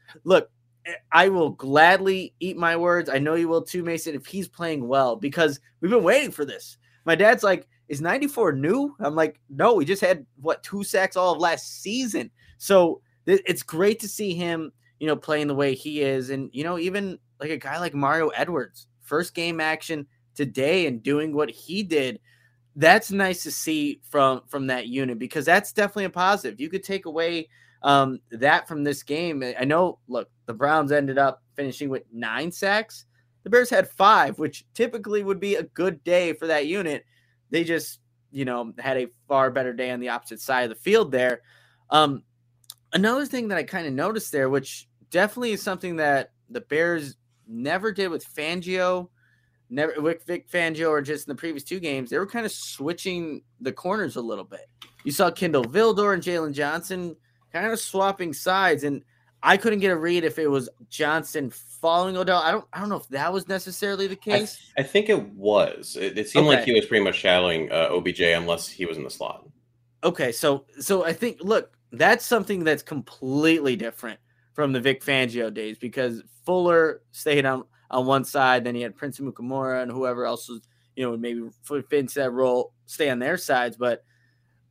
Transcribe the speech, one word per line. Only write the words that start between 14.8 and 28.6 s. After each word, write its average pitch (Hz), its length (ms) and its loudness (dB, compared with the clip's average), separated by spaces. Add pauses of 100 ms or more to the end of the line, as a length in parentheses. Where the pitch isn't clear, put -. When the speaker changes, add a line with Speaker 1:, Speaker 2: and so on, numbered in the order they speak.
Speaker 1:
you 151 80 -2
know, 147 80 2
playing 151 320 -2
the 143 80 -2
way 139 180 2
he 147 260 -8
is. 135 300 0
And, 135 220 -6
you 135 100 -6
know, 170 160 -4
even, 185 400 -4 (220)
like, 151 100 -8
a 160 60 -4
guy 139 240 -8
like 170 120 -4
Mario 143 360 2
Edwards, 139 580 -4 (140)
first 170 340 -4
game 170 260 -4
action 156 460 -4 (300)
today 147 500 0
and 120 160 -4
doing 147 320 -2
what 147 160 0
he 185 320 -8
did, 139 380 -2 (560)
that's 180 360 6
nice 190 300 0
to 151 80 -8
see 147 580 -4
from, 135 380 2
from 139 220 -4
that 123 180 -2
unit, 123 320 -4
because 127 260 -6
that's 185 280 4
definitely 202 340 -2
a 175 40 -6
positive. 180 500 0
You 156 100 -8
could 190 120 -6
take 190 240 -8
away, 165 420 -4 (340)
um, 135 360 4 (120)
that 143 360 2